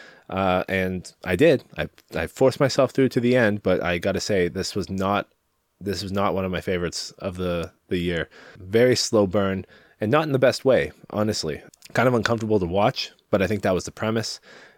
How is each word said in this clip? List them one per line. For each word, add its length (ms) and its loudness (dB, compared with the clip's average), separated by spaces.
uh, 400 0
and 440 -4
I 100 -2
did. 300 4
I, 120 -4
I 120 -4
forced 340 2
myself 300 2
through 200 2
to 100 -2
the 160 2
end, 260 2
but 200 2
I 160 0
gotta 220 -2
say, 280 0
this 280 -8
was 140 -6
not, 380 -2
this 220 -6
was 100 -8
not 220 0
one 100 -2
of 80 -4
my 80 -4
favorites 580 -4
of 200 -8
the, 340 -4
the 100 -2
year. 300 -4
Very 340 4
slow 320 2
burn, 380 -2
and 120 -2
not 140 2
in 60 -4
the 60 2
best 260 2
way, 280 4
honestly. 500 -2
Kind 160 2
of 60 2
uncomfortable 460 0
to 60 -2
watch, 440 0
but 120 2
I 60 0
think 140 -4
that 120 2
was 120 -2
the 40 -12
premise. 480 -4